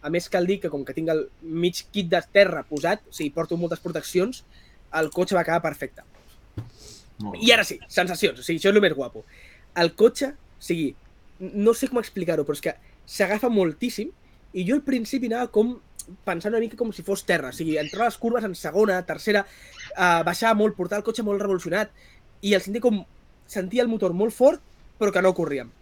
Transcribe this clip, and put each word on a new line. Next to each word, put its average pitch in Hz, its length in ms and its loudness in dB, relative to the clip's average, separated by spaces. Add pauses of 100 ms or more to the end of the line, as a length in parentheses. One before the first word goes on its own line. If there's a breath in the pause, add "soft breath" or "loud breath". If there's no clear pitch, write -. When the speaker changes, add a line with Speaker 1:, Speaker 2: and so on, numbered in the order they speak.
Speaker 1:
A 160 80 -6
més, 175 160 -2
cal 180 160 2
dir 196 160 0
que, 165 80 -4
com 143 160 -6
que - 80 -10
tinc 160 160 -2
el 156 140 2 (180)
mig 170 400 -2 (120)
kit 196 180 -2
de 175 80 2 (120)
terra 175 360 4
posat, 165 420 -2
o - 40 -20
sigui, 147 200 -4
porto 165 240 -2
moltes 170 240 -4
proteccions, 175 640 -2 (560 soft breath)
el 160 140 0
cotxe 180 200 0
va 170 120 4
quedar 165 180 0
perfecte. 143 400 -6 (1120 loud breath)
Speaker 2:
Molt 107 220 -10
Speaker 1:
I 226 80 4
Speaker 2:
bé. 240 80 10
Speaker 1:
ara 208 100 2
sí, 190 120 -10 (100)
sensacions, 180 500 0
o - 60 -16
sigui, 165 160 -2
això 196 100 4
és 208 60 6
el 202 80 6
més 156 100 2
guapo. 123 300 -8 (580 loud breath)
El 170 160 2
cotxe, 247 340 4
o - 300 -20
sigui, 160 300 -2 (480)
n-, 185 120 -10 (120)
no 226 100 6
sé 254 160 -2
com 240 120 0
explicar-ho, 165 440 -2
però 147 100 -4
és - 80 -14
que - 120 -4 (300 soft breath)
s'agafa 208 460 0
moltíssim 208 600 -2 (440 soft breath)
i 185 120 -2
jo 262 80 2
al 294 100 -2
principi 247 440 -2
anava 240 220 -2
com 233 240 2 (500)
pensant 190 280 -2
una 226 80 2
mica 226 160 -6
com 226 160 -2
si 175 80 -14
fos 196 240 -4
terra, 151 240 0
o 120 60 -14
sigui, 160 240 -2
entrar 185 260 -2
a 226 40 2
les - 120 -14
curves 233 240 0
en 185 80 -6
segona, 185 540 2
tercera, 196 340 0 (480 loud breath)
eh, 175 360 4
baixava 214 320 2
molt, 214 200 2
portava 202 240 -2
el - 60 -6
cotxe 226 180 -4
molt 202 160 0
revolucionat 196 480 0 (560 soft breath)
i 202 80 4
el 185 80 2
sentia 208 220 -6
com, 214 180 2 (480)
sentia 202 320 -2
el 240 80 2
motor 196 240 0
molt 214 200 0
fort, 285 280 4 (380)
però 202 120 2
que 185 100 2
no 185 120 4
corríem. 143 480 -4